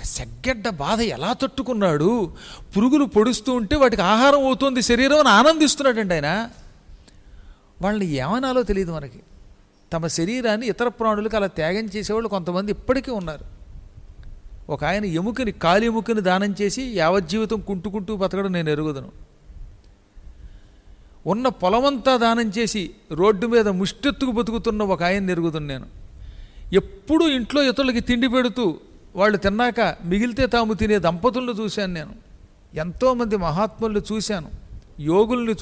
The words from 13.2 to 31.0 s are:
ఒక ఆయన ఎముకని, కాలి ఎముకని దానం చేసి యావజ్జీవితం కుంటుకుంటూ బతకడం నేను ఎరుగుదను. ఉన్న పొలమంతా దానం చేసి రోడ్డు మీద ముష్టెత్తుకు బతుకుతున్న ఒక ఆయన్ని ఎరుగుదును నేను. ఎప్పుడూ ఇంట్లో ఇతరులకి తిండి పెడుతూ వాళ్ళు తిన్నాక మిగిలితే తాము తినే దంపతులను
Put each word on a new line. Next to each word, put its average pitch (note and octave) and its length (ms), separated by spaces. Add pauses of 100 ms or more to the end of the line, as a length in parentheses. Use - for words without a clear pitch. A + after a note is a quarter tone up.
ఒక D3 140
ఆయన G3 200
ఎముకని, G3+ 480
కాలి F#3+ 340
ఎముకని A3+ 340
దానం F#3+ 420
చేసి G3+ 200
యావజ్జీవితం G3+ 760
కుంటుకుంటూ G3 560
బతకడం F#3+ 360
నేను E3+ 180
ఎరుగుదను. D3 400 (2250)
ఉన్న A3 220
పొలమంతా B3 680
దానం A3+ 320 (100)
చేసి A3 320 (220)
రోడ్డు F#3+ 340
మీద A3+ 220
ముష్టెత్తుకు G3+ 600
బతుకుతున్న A3 520
ఒక F#3 200
ఆయన్ని F#3+ 300
ఎరుగుదును E3 340
నేను. C3+ 200 (840)
ఎప్పుడూ D#4 560
ఇంట్లో C4+ 340
ఇతరులకి B3+ 380
తిండి A#3+ 280
పెడుతూ A#3+ 500 (380)
వాళ్ళు G3+ 220
తిన్నాక G#3+ 420
మిగిలితే G#3 680
తాము A3+ 280
తినే G#3 240
దంపతులను G3 520